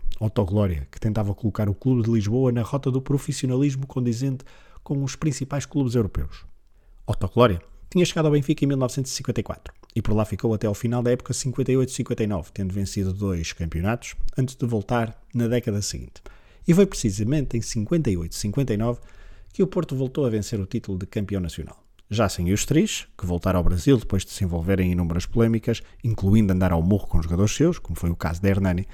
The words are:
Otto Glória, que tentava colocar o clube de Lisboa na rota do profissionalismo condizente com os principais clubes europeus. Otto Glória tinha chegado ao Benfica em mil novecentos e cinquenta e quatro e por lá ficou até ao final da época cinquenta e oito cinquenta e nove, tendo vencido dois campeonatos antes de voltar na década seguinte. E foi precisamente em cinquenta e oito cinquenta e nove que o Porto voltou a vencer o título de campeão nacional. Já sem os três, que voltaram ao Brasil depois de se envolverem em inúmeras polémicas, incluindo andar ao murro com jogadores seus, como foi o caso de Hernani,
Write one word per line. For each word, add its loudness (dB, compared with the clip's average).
Otto 0
Glória, 0
que -18
tentava 0
colocar -2
o 0
clube 2
de 0
Lisboa 2
na 0
rota -2
do 0
profissionalismo 0
condizente -2
com -2
os -4
principais -4
clubes -2
europeus. -2
Otto -2
Glória 4
tinha 2
chegado 0
ao 4
Benfica 2
em 4
mil 2
novecentos -2
e -6
cinquenta -4
e 0
quatro -12
e 0
por 2
lá 2
ficou 0
até 0
ao 0
final -2
da 2
época -2
cinquenta -2
e 4
oito 0
cinquenta -4
e 0
nove, -4
tendo -4
vencido -2
dois -4
campeonatos -4
antes -2
de -2
voltar -2
na 2
década 0
seguinte. -8
E 8
foi 8
precisamente 0
em 0
cinquenta 0
e 2
oito -6
cinquenta -2
e 0
nove 0
que 2
o 4
Porto -2
voltou 0
a 0
vencer -2
o -4
título -4
de -8
campeão -4
nacional. -8
Já 2
sem 0
os 0
três, 2
que -8
voltaram 2
ao 4
Brasil 6
depois 0
de -18
se -6
envolverem 2
em 2
inúmeras 0
polémicas, 2
incluindo 4
andar 4
ao 2
murro 2
com 2
jogadores 0
seus, 2
como -8
foi -2
o 0
caso -4
de 4
Hernani, 2